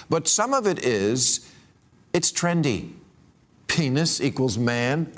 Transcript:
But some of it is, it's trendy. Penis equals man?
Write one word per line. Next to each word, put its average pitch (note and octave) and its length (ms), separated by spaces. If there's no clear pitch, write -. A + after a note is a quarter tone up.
But E3 180
some A#3+ 260
of C4 120
it F3+ 200
is, A#2 560
it's F3 180
trendy. E3 600
Penis D#3 540
equals C3 360
man? A#2+ 600